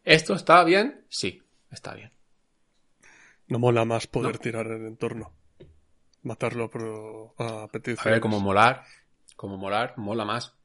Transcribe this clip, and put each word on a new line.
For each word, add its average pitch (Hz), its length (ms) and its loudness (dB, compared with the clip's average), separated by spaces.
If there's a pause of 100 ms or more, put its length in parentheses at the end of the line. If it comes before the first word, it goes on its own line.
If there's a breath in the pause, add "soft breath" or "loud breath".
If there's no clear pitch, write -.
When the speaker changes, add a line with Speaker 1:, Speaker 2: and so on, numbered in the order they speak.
Speaker 1:
¿Esto 160 300 4
está 175 280 6
bien? 196 460 2
Sí, - 340 -8 (280)
está - 240 -14
bien. - 180 -20 (1400 loud breath)
Speaker 2:
¿No 123 100 -2
mola 120 260 4
más 113 220 -2
poder 127 280 -2
Speaker 1:
No. - 40 -10
Speaker 2:
tirar 113 300 -6
el 110 180 -10
entorno? 113 460 -8 (920)
Matarlo 117 420 -6
a 110 60 -8
pro-, 110 680 -12
a 110 280 -8
peticiones. 113 400 -8
Speaker 1:
A 110 40 4
ver, 113 100 4
como 107 180 0
molar, 101 460 4 (500 loud breath)
como 98 220 -12
molar, 104 400 -4
mola 107 280 -6
más. 110 300 -8 (100)